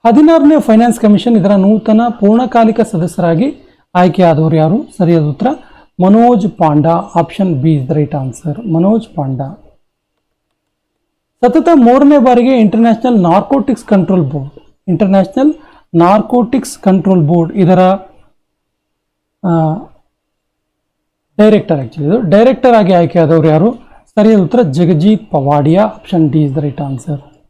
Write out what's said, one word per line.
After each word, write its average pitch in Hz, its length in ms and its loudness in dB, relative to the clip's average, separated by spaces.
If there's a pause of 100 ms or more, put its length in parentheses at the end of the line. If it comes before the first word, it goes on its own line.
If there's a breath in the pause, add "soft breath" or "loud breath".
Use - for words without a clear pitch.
ಹದಿನಾರನೇ 302 520 4 (120)
ಫೈನಾನ್ಸ್ 226 360 2
ಕಮಿಷನ್ 214 360 2
ಇದರ 196 140 0 (100)
ನೂತನ 220 360 0 (200)
ಪೂರ್ಣಕಾಲಿಕ 226 600 0 (120)
ಸದಸ್ಯರಾಗಿ 175 560 -2 (460 soft breath)
ಆಯ್ಕೆಯಾದವರು 165 680 0
ಯಾರು? 165 160 0 (200)
ಸರಿಯಾದ 165 360 0
ಉತ್ತರ 214 140 -4 (560 loud breath)
ಮನೋಜ್ 220 420 2 (140)
ಪಾಂಡಾ, 156 340 0 (260)
ಆಪ್ಷನ್ 180 300 -4 (120)
ಬಿ 160 160 0
is 131 100 -6
the 156 100 -4
right 143 240 -4
answer. 131 320 -10 (200)
ಮನೋಜ್ 214 320 -2 (100)
ಪಾಂಡಾ. 135 320 -8 (1900)
ಸತತ 320 260 0 (180)
ಮೂರನೇ 277 400 4
ಬಾರಿಗೆ 247 280 2 (100)
ಇಂಟರ್ನ್ಯಾಷನಲ್ 226 540 0 (100)
ನಾರ್ಕೋಟಿಕ್ಸ್ 208 640 -2
ಕಂಟ್ರೋಲ್ 180 400 0
ಬೋರ್ಡ್, 139 260 -12 (340)
ಇಂಟರ್ನ್ಯಾಷನಲ್ 196 600 0 (520 soft breath)
ನಾರ್ಕೋಟಿಕ್ಸ್ 220 680 -2 (120)
ಕಂಟ್ರೋಲ್ 185 440 0
ಬೋರ್ಡ್ 170 220 0 (100)
ಇದರ, 180 180 2 (1700)
ಆ, 170 40 -2 (1900)
ಡೈರೆಕ್ಟರ್ 202 420 2
actually 139 260 -10
ಇದು. 202 80 0 (160)
ಡೈರೆಕ್ಟರ್ 240 460 2
ಆಗಿ 190 220 0
ಆಯ್ಕೆಯಾದವರು 160 540 0
ಯಾರು? 175 140 2 (480 soft breath)
ಸರಿಯಾದ 214 300 4
ಉತ್ತರ 240 160 -2 (140)
ಜಗಜೀತ್ 175 580 0
ಪವಾಡಿಯಾ. 147 480 0 (160)
Option 170 240 -4 (100)
D 156 140 0
is 135 100 -4
the 156 80 -6
right 143 240 -8
answer. 135 300 -10 (320)